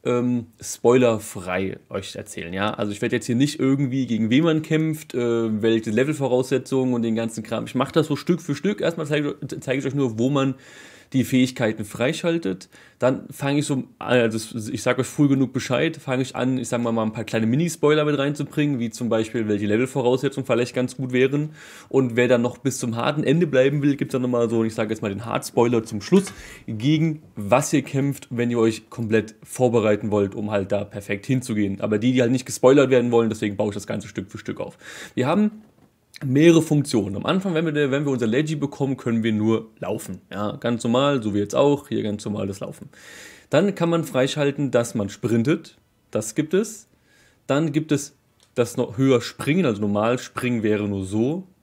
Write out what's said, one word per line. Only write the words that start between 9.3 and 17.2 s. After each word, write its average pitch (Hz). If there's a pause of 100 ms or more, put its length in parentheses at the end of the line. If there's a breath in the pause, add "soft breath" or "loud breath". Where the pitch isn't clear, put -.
zeige 135
ich 135
euch 135
nur, 131
wo 120
man 135 (580 loud breath)
die 127
Fähigkeiten 127
freischaltet. 170 (280 loud breath)
Dann 127
fange 143
ich 147
so 147
an, 131 (140)
also 113 (140)
ich 107
sag 127
euch 127
früh 147
genug 135
Bescheid, 139
fange 131
ich 127
an, 127
ich 123
sag 120
mal, 117
mal 113
ein 110
paar 110